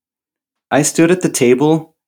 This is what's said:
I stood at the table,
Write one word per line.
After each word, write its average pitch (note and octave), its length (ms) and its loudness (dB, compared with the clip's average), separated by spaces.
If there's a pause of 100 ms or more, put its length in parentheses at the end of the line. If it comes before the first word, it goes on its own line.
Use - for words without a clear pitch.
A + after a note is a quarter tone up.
(720)
I C3+ 100 0
stood E3 300 0
at F#3 100 -2
the D#3+ 80 -2
table, D3 680 0 (120)